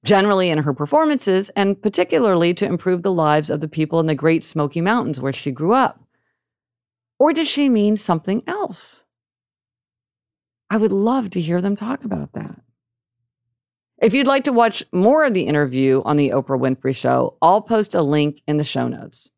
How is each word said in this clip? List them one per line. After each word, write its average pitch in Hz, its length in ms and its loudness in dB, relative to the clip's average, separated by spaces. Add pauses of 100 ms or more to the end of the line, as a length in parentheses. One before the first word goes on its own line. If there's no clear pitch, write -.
generally 196 460 2
in 160 80 0
her 147 160 -2
performances, 202 760 0
and 196 320 0
particularly 190 720 2
to 202 100 -2
improve 180 380 -2
the 196 100 -2
lives 156 380 0
of 147 100 -2
the 156 80 -8
people 160 320 -2
in 160 60 0
the 156 80 0
Great 160 280 0
Smoky 151 380 -4
Mountains 170 400 -2
where 135 140 -4
she - 180 -8
grew 156 220 0
up. - 280 0 (1160)
Or 294 160 4
does 311 120 0
she 285 220 0
mean 214 300 2
something 190 480 -2
else? - 580 -10 (1700)
I 208 80 0
would 208 140 0
love 214 380 0
to 180 100 -4
hear 170 200 -2
them 202 160 -2
talk 247 260 -8
about 175 300 -8
that. - 260 -14 (1400)
If 220 140 4
you'd 269 120 2
like 277 180 2
to 277 80 0
watch 233 300 2 (100)
more 262 340 4
of 240 80 0
the 180 120 0
interview 135 600 2
on 147 100 2
The 143 140 2
Oprah 135 280 -2
Winfrey 131 380 -2
Show, 127 460 0
I'll 185 180 4
post 214 340 -2
a 180 80 2
link 147 440 0
in 151 100 -2
the 147 80 0
show 123 240 -4
notes. 117 500 -14